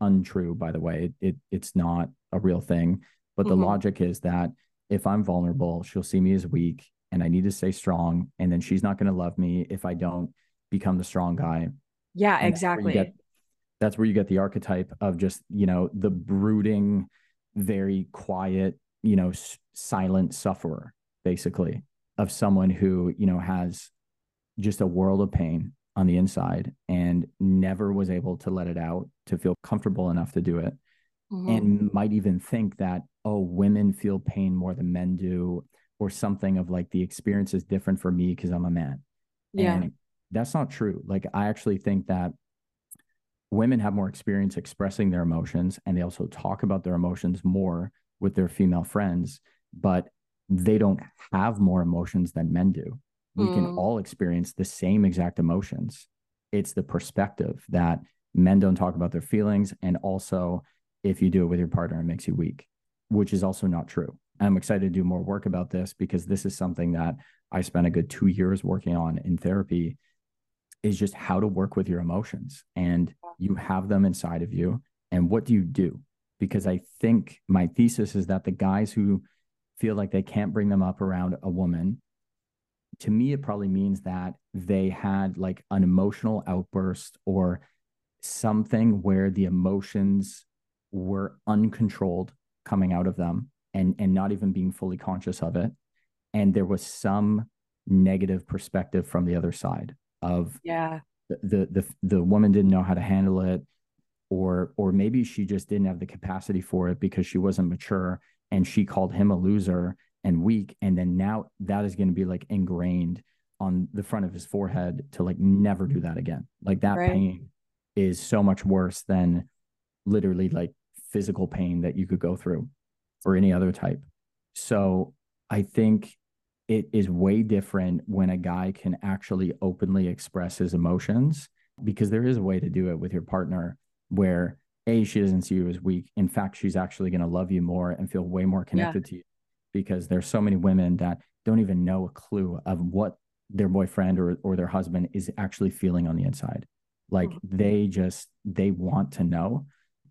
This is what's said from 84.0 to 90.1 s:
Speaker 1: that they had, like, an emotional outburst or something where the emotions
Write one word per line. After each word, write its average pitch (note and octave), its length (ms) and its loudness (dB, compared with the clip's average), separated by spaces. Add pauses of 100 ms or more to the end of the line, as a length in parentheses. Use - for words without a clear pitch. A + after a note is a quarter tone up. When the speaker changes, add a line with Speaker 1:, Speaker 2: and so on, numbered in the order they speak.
Speaker 1:
that F#2 320 -6 (180)
they F#2+ 360 0
had, G2 480 -2
like, F#2 340 -6
an F#2+ 120 2
emotional G2 640 2
outburst F#2 760 -4
or F#2 360 0 (600)
something G#2+ 800 2
where F#2+ 280 2
the F#2+ 140 2
emotions G2 1040 0 (460)